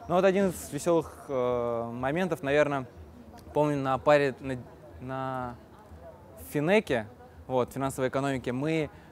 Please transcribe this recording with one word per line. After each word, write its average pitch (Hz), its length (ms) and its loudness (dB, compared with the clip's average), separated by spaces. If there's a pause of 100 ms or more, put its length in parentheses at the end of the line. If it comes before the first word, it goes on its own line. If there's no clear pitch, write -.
Но 175 80 2
вот 185 80 4
один 196 240 6
из - 240 -6
веселых, 160 400 2 (160)
э, 120 640 0
моментов, 151 500 -2
наверное, 143 440 2 (680)
помню 147 240 4
на 135 220 0
паре, 143 420 4
на, 135 160 -6 (440)
на 131 540 -6 (1000)
Финеке, 147 540 2 (400)
вот, 127 260 0
финансовой 131 360 -2
экономике, 135 440 -2
мы, 151 380 -2 (220)